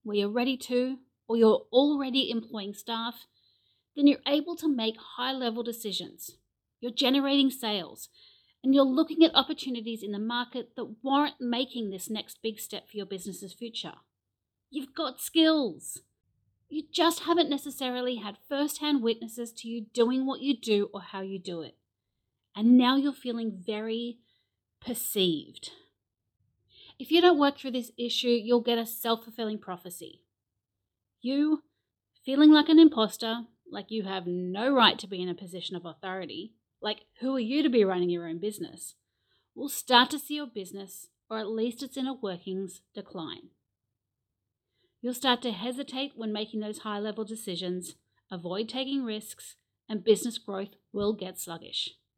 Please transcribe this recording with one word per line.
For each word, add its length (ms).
where 140
you're 120
ready 280
to, 420
or 80
you're 360
already 580
employing 420
staff, 540
then 120
you're 200
able 300
to 100
make 300
high-level 640
decisions. 760
You're 100
generating 600
sales, 580
and 100
you're 80
looking 400
at 120
opportunities 680
in 100
the 60
market 580
that 260
warrant 360
making 520
this 180
next 320
big 180
step 300
for 80
your 80
business's 480
future. 440
You've 240
got 260
skills. 800
You 200
just 300
haven't 300
necessarily 680
had 220
first-hand 540
witnesses 500
to 160
you 240
doing 320
what 160
you 160
do 380
or 80
how 180
you 180
do 220
it. 160
And 240
now 180
you're 160
feeling 400
very 680
perceived. 920
If 120
you 100
don't 180
work 200
through 140
this 260
issue, 300
you'll 320
get 180
a 80
self-fulfilling 720
prophecy. 640
You, 440
feeling 280
like 160
an 100
imposter, 680
like 220
you 140
have 220
no 460
right 280
to 80
be 120
in 80
a 60
position 400
of 100
authority, 680
like, 260
who 160
are 60
you 240
to 40
be 160
running 240
your 200
own 100
business, 560
will 160
start 420
to 80
see 180
your 100
business, 640
or 100
at 100
least 340
its 140
inner 160
workings, 680
decline. 540
You'll 100
start 300
to 80
hesitate 640
when 180
making 280
those 180
high-level 460
decisions, 720
avoid 380
taking 340
risks, 540
and 160
business 340
growth 380
will 220
get 260
sluggish. 560